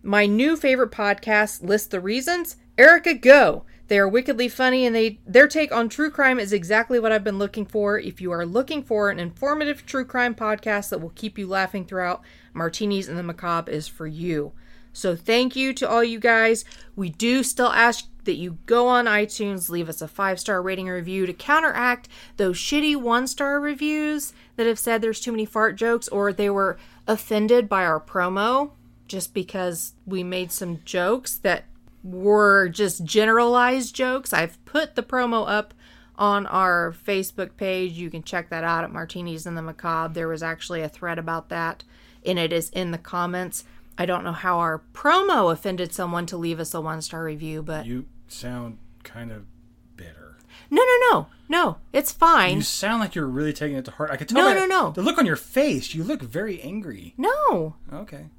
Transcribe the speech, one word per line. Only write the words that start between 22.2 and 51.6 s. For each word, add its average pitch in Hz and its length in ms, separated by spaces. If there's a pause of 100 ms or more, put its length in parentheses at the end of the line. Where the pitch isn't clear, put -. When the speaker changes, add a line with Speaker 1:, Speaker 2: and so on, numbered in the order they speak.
Speaker 1:
those 185 200
shitty 294 380
one-star 262 640
reviews 294 720 (220)
that 233 100
have 233 140
said 226 220
there's 226 180
too 240 120
many 220 140
fart 214 300
jokes 233 320
or 202 260
they 202 160
were 196 300 (280)
offended 220 600
by 190 160
our 156 140
promo 208 720 (360)
just 185 280
because 180 580 (140)
we 185 160
made 180 280
some 175 340
jokes 196 520
that - 280 (380)
were 196 680
just 180 340
generalized 240 880
jokes. 262 400
I've 170 320
put 294 300
the 233 80
promo 240 440
up 214 280 (420)
on 202 300
our 175 480 (100)
Facebook 190 520
page. 185 340
You 165 180
can 160 140
check 170 260
that 165 140
out 165 200
at - 100
Martinis 165 520
and 170 120
the 160 40
Macabre. 160 520
There 165 160
was 160 120
actually 165 400
a 151 80
thread 170 300
about 165 300
that, 170 340 (420)
and 180 140
it 165 140
is 165 160
in 185 200
the 165 80
comments. 175 680 (340)
I 175 80
don't 180 160
know 170 100
how 180 260
our 160 220 (120)
promo 311 600
offended 180 400
someone 175 340
to 180 100
leave 165 220
us 160 140
a 165 80
one-star 160 420
review, 156 380
but 151 240
Speaker 2:
You 127 200 (220)
sound 120 500 (260)
kind 117 280
of 104 140 (500)
bitter. 78 420 (320)
Speaker 1:
No, 311 140
no, 494 280
no. 156 160 (200)
No, 302 300 (160)